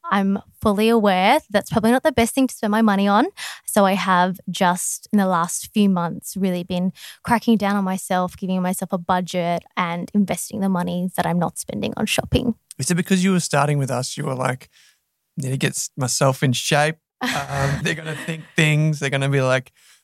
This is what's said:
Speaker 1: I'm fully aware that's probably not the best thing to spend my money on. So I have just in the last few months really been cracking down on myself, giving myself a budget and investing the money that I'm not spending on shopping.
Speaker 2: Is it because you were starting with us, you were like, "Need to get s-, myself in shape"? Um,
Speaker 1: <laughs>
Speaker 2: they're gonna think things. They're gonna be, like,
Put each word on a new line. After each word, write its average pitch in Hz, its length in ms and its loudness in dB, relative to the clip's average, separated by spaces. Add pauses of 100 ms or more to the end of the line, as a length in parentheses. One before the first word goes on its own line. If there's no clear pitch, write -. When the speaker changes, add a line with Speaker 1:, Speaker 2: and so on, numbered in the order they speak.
Speaker 1:
I'm 196 340 0 (200)
fully 214 300 2
aware 208 500 4 (120)
that's 202 180 0
probably 220 220 2
not 254 100 4
the 311 100 2
best 233 220 0
thing 262 140 2
to - 80 -6
spend 208 160 -2
my 220 100 2
money 202 260 4
on. 214 200 4 (400)
So 202 180 4
I 190 80 4
have 185 460 2 (100)
just - 640 -2
in 208 60 4
the 190 80 2
last 175 440 -2
few 208 160 2
months 175 480 -2
really 185 280 -2
been 180 280 -2 (300)
cracking 226 360 2
down 202 180 0
on 196 80 0
myself, 185 520 -2
giving 185 280 -4
myself 185 280 -4
a 190 60 -2
budget 175 680 -2 (140)
and 175 380 -4
investing 190 460 -2
the 190 80 0
money 180 460 -2
that 175 120 -2
I'm 170 100 0
not - 220 -4
spending 208 360 -6
on 220 120 -4
shopping. - 480 -2 (240)
Speaker 2:
Is 135 100 -4
it 175 60 2
because 180 280 0
you 190 100 2
were 180 60 2
starting 147 380 0
with 131 140 -2
us, 123 260 -4
you 147 80 -6
were 139 80 -4
like, 131 340 -4 (680)
"Need 127 140 -4
to 135 60 -2
get 135 160 -2
s-, - 220 -8
myself 131 460 0
in 135 120 2
shape"? 151 420 0 (260)
Um, 247 80 -4 (500)
Speaker 1:
<laughs> - 40 -8
Speaker 2:
they're 165 100 -2
gonna 156 220 -8
think 160 300 -8 (100)
things. 151 440 4
They're 139 120 -2
gonna 139 180 0
be, 139 120 2
like, 131 300 0 (320)